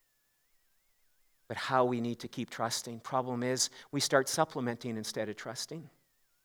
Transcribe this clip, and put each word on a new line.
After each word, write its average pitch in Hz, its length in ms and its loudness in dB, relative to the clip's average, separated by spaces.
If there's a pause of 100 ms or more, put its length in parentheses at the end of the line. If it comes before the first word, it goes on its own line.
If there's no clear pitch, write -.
(1500)
But 113 80 -6
how 131 300 4
we 123 160 2
need 117 160 -2
to 120 100 -10
keep 117 220 -6
trusting. 113 500 -4
Problem 127 420 -2
is, 127 280 2 (200)
we 143 100 0
start 135 280 6
supplementing 123 680 0
instead 107 320 -4
of 101 60 -8
trusting. 139 520 -8 (560)